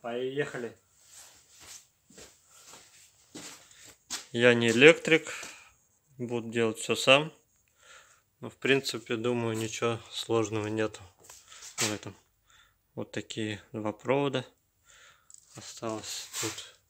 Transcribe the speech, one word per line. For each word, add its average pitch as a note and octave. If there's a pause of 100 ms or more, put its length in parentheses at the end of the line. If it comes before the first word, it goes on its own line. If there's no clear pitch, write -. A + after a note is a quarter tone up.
Поехали! B2+ (3500)
Я A#2+
не A#2
электрик, D#3 (880)
буду A#2
делать A2+
всё -
сам. D3 (1040)
Но, A2+
в -
принципе, C3
думаю, A#2
ничего A2+ (120)
сложного A2
нету A2 (760)
в A2
этом. G2 (760)
Вот A2+
такие G#2+
два G#2+
провода. C3+ (1120)
Осталось - (100)
тут. - (140)